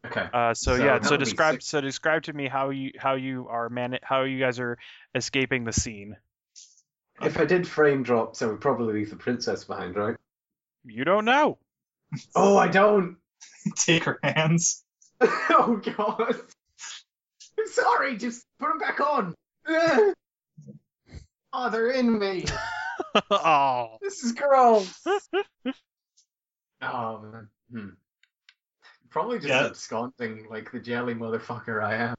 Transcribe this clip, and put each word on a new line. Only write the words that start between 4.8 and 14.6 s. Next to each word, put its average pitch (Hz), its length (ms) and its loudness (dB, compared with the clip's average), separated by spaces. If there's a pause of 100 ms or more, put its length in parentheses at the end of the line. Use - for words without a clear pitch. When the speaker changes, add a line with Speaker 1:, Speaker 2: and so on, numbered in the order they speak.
Speaker 2:
escaping 127 480 0
the 113 80 -6
scene. 104 460 -6 (1040)
Speaker 1:
If 147 180 -2
I 165 60 6
did 180 220 4
frame 143 340 4
drops, 117 400 0
I 120 60 0
would 107 140 -4
probably 117 340 0
leave 107 160 -4
the - 40 -14
princess 117 480 -4
behind, 92 320 -8
right? 104 200 0 (680)
Speaker 2:
You 120 200 -6
don't 202 200 2
know. 262 340 2 (760)
Speaker 1:
Oh, 196 220 6
I 180 100 6
don't. 196 500 4 (280)
Speaker 3:
<laughs> - 300 -8
Take - 300 2
her 139 180 -2
hands. 156 600 0 (360)